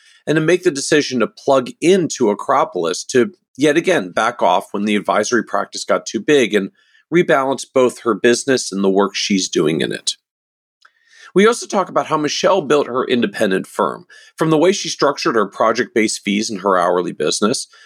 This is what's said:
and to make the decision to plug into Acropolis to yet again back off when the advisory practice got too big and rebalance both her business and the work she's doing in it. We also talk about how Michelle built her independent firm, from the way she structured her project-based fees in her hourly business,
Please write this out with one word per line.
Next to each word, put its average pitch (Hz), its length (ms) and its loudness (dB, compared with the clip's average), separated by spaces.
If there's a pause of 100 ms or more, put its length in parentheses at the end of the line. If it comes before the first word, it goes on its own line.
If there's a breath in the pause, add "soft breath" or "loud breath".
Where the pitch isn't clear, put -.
(280 soft breath)
and 147 80 0
to 160 60 2
make 175 220 0
the 180 60 2
decision 139 500 0
to 107 80 0
plug 135 440 0 (100)
into 156 480 2
Acropolis 101 760 -2
to 117 280 0 (240)
yet 147 200 2
again 160 340 0
back 113 320 -2
off 90 300 0
when 101 120 -4
the 107 100 2
advisory 104 480 0
practice 101 400 -6
got 95 220 -2
too - 140 -6
big 120 340 2
and 98 180 -2 (400 soft breath)
rebalance 139 600 0
both 127 280 2
her 117 140 0
business 120 580 0
and 98 120 -4
the 95 60 2
work 98 260 2
she's 95 340 -2
doing 80 320 0
in 58 100 -4
it. - 260 -8 (1160 loud breath)
We 196 140 4
also 233 180 0
talk 180 240 -2
about 147 160 -2
how 156 120 0
Michelle 175 440 0
built 147 260 2
her 120 180 -4
independent 107 600 0
firm, 64 400 -4 (320 loud breath)
from 160 140 0
the 160 60 4
way 170 140 4
she 202 160 -6
structured 147 480 -2
her 104 120 2
project-based 110 760 -2
fees 104 260 -2
in 98 100 -8
her 92 180 2
hourly 87 340 0
business, 104 560 -2 (180 loud breath)